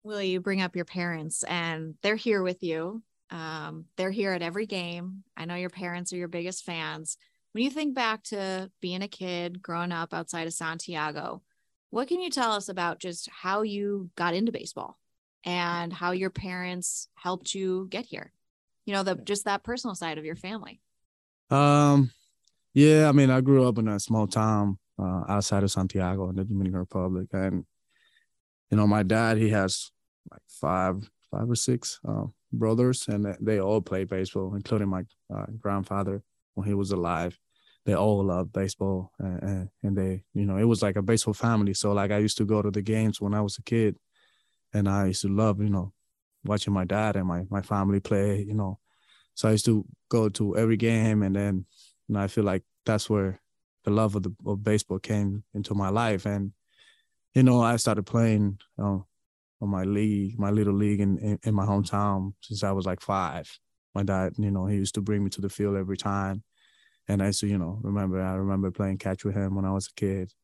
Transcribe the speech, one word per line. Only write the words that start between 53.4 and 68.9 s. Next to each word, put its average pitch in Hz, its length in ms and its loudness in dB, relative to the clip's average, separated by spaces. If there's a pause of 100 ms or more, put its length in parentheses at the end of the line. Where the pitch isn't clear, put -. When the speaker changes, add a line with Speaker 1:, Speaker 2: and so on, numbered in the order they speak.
Speaker 2:
the 104 80 0
love 107 240 2
of 98 80 0
the, 92 100 -4 (120)
of 104 180 -4
baseball 104 360 0
came 104 440 -2 (100)
into 104 200 -4
my 98 160 0
life. 104 360 0
And, 101 280 -2 (800)
you 131 100 6
know, 123 180 8
I 120 140 4
started 107 280 0
playing, 104 560 2 (180)
uh, 101 220 0 (600)
on 104 80 -2
my 95 140 0
league, 104 540 0
my 101 140 0
little 104 220 2
league 104 260 2
in, 98 200 2
in, 104 240 -2
in 110 100 0
my 98 120 2
hometown 101 760 0
since 107 220 -8
I 101 80 0
was, 98 140 -2
like, 92 160 -4
five. 90 500 -4 (420)
My 101 100 -2
dad, 95 340 0
you 104 140 0
know, 95 160 0
he 104 100 0
used 98 180 -2
to 107 60 -2
bring 101 220 0
me 98 80 0
to - 100 -8
the 98 80 -4
field 101 260 -2
every 95 220 -2
time. 98 460 -2 (640)
And 98 140 2
I 95 60 2
used 101 140 0
to, 107 60 0
you 101 100 2
know, 90 240 -4
remember, 95 400 -2
I 95 140 -2
remember 98 360 0
playing 95 260 -2